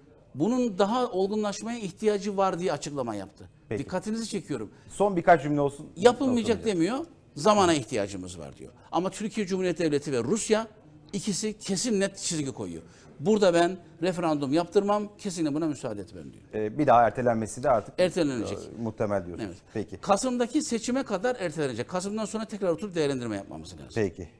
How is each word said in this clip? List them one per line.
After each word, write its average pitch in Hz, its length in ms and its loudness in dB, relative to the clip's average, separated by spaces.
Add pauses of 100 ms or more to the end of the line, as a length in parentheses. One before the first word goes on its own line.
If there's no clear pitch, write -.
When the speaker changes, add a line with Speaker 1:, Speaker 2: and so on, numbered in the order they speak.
(340)
Speaker 1:
Bunun 220 440 0
daha 220 320 2
olgunlaşmaya 208 680 -2
ihtiyacı 208 580 -2
var 190 220 2
diye 180 140 0
açıklama 143 420 -4
yaptı. 95 340 -12 (200)
Speaker 2:
Peki. 104 160 -4
Speaker 1:
Dikkatinizi 214 440 -6
çekiyorum. 135 420 -6 (180)
Speaker 2:
Son 196 280 0
birkaç 170 260 6
cümle 147 180 2
olsun. 143 260 -2 (100)
Speaker 1:
Yapılmayacak 233 600 4
Speaker 2:
Noktalayacağım. 196 420 0
Speaker 1:
demiyor, 330 80 -8 (280)
zamana 180 400 6
ihtiyacımız 101 640 -4
var 69 180 -14
diyor. 65 160 -18 (200)
Ama 175 180 0
Türkiye 208 360 -4
Cumhuriyeti 180 360 0
Devleti 147 300 0
ve 117 120 2
Rusya 214 420 0 (460)
ikisi 208 460 -4
kesin 196 420 0
net 190 180 -2
çizgi 151 340 -2
koyuyor. 85 300 -8 (380)
Burada 190 340 4
ben 170 240 4 (240)
referandum 160 500 0
yaptırmam, 202 560 2 (100)
kesinlikle 165 360 -2
buna 165 120 0
müsaade 123 340 -6
etmem 85 320 -14
diyor. - 120 -20 (100)
Speaker 2:
Ee, 107 240 -2
bir 147 80 2
daha 120 160 10
ertelenmesi 113 600 2
de 143 80 2
artık, 127 280 2
Speaker 1:
Ertelenecek. 123 600 0
Speaker 2:
e, 87 240 -12
muhtemel 101 440 -2
diyorsunuz. 87 240 -8
Speaker 1:
Evet. 87 120 -16 (120)
Speaker 2:
Peki. - 220 -6
Speaker 1:
Kasım'daki 240 680 0
seçime 240 400 -2
kadar 247 340 -4
ertelenecek. 147 520 -4
Kasım'dan 202 360 -4
sonra 220 200 -6
tekrar 202 240 -4
oturup 170 260 -2
değerlendirme 135 420 0
yapmamız 80 360 -12
lazım. 71 220 -16
Speaker 2:
Peki. 92 340 -2 (120)